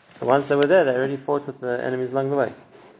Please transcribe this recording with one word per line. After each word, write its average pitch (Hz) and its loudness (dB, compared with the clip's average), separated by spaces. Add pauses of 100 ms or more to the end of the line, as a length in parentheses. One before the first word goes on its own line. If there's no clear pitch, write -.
(160)
So - -8
once 139 2
they 143 2
were 143 4
there, 175 6
they 127 0
already 135 -2
fought 143 -4
with 131 -12
the 123 -6
enemies 127 -4
along 135 -2
the 143 -2
way. 123 0 (460)